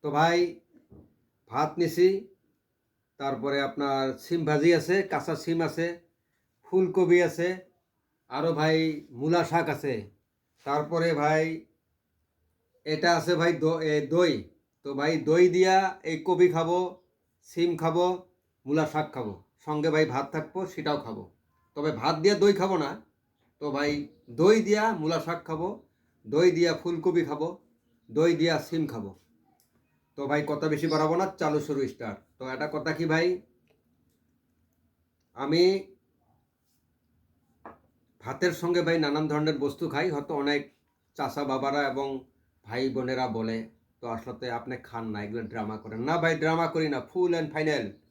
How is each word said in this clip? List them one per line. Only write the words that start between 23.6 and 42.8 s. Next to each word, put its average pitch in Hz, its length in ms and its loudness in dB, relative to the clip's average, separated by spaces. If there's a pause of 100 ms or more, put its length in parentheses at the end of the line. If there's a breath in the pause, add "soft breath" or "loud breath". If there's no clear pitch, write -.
তো 147 100 -8
ভাই 147 380 -2 (220)
দই 170 320 6
দিয়া 214 300 2
মূলা 160 280 -2
শাক 165 240 -6
খাবো, 165 240 -6 (580)
দই 156 240 6
দিয়া 165 220 2 (100)
ফুলকপি 170 420 0
খাবো, 147 240 -4 (640)
দই 160 260 4
দিয়া 160 220 2
সিম 160 280 -4
খাবো। 104 240 -10 (1080)
তো 139 80 -6
ভাই 147 220 2
কথা 151 200 -2
বেশি 151 180 0
বাড়াবো 156 300 2
না, 185 100 2 (120)
চালু 151 220 0
শুরু 143 280 -4
স্টার্ট। 107 300 -10 (200)
তো - 40 -12 (120)
এটা 147 200 -4
কথা 151 180 -2
কি 160 120 -2
ভাই, 160 220 2 (2000)
আমি 147 280 0 (2500)
ভাতের 160 320 -2
সঙ্গে 175 300 0
ভাই 165 160 2
নানান 151 300 0
ধরনের 151 300 0
বস্তু 143 300 -4
খাই, 156 220 -2
হয়তো 143 240 -6
অনেক 143 260 0 (560)
চাচা 143 280 -4
বাবারা 139 440 0
এবং 135 200 -4 (580)
ভাই 123 220 -2